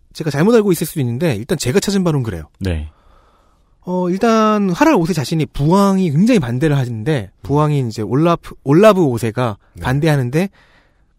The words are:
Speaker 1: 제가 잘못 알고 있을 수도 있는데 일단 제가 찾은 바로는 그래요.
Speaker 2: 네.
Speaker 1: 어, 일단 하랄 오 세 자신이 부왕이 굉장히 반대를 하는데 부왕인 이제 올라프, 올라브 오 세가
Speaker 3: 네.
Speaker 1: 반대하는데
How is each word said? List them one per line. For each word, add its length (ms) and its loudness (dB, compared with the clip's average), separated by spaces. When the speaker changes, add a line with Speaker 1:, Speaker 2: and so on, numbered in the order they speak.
Speaker 1:
제가 180 -6
잘못 240 2
알고 160 2
있을 160 -2
수도 140 -6
있는데 340 -2
일단 240 -4
제가 220 0
찾은 240 0
바로는 180 0
그래요. 220 -8
Speaker 2:
네. 320 -6
Speaker 1:
어, 280 -4
일단 640 0
하랄 240 2
오 100 2
세 80 -2
자신이 340 -2
부왕이 680 2
굉장히 260 4
반대를 400 0
하는데 540 -4
부왕인 460 0
이제 140 -8
올라프, 600 -2
올라브 400 4
오 160 0
세가 400 -4
Speaker 3:
네. 100 -18
Speaker 1:
반대하는데 680 0